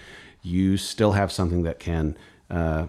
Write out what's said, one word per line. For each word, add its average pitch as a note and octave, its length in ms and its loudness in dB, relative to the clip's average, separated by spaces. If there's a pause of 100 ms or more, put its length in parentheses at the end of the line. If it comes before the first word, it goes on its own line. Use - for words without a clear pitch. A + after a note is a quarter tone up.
(420)
you F#2 360 2
still G#2 340 0
have G2 200 2
something F2 320 0
that E2 160 -4
can, D#2+ 380 -2 (320)
uh, E2 400 -2